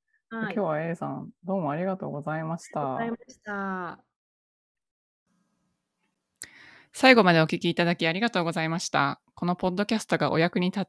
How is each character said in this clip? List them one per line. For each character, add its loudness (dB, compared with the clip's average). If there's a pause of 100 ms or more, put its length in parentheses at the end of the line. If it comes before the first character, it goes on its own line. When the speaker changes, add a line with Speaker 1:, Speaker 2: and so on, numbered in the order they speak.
(300)
Speaker 1:
は -6
い。 -8
Speaker 2:
今 0
日 0
は -2
エ -4
リ -4
さ -8
ん、 -10 (120)
ど -2
う -2
も -2
あ -2
り -4
が -4
と -8
う -8
ご -8
ざ -6
い -6
ま -6
し -16
た。 -4
Speaker 1:
あ -4
り -4
が -6
と -20
う -20
ご -
ざ -
い -20
ま -20
し -20
た。 -8 (3000)
Speaker 3:
最 8
後 8
ま 8
で 8
お 4
聞 -2
き 0
い -2
た 2
だ 2
き -2
あ 2
り -2
が 0
と -2
う 0
ご -2
ざ -2
い -2
ま -2
し -6
た。 0 (140)
こ -4
の 0
ポ -2
ッ -2
ド -2
キ -2
ャ 0
ス -8
ト 0
が 2
お 2
役 2
に 2
立 -4
っ -4